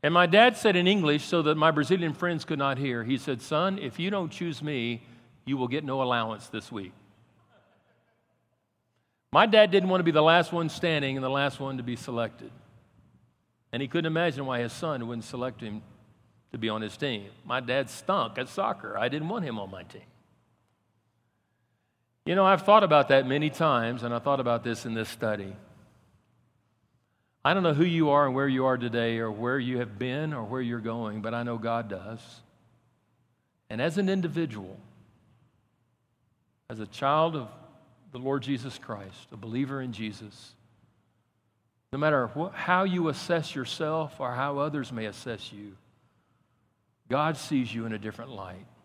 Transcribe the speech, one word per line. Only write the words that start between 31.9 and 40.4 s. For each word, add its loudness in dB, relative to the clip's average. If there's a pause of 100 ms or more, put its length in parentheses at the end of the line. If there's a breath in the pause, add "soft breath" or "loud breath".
And -6
as 0
an 0
individual, -4 (1900)
as -12
a -8
child 0
of -6 (600)
the -14
Lord -2
Jesus -6
Christ, -14
a -18
believer -4
in -8
Jesus, -12 (1400)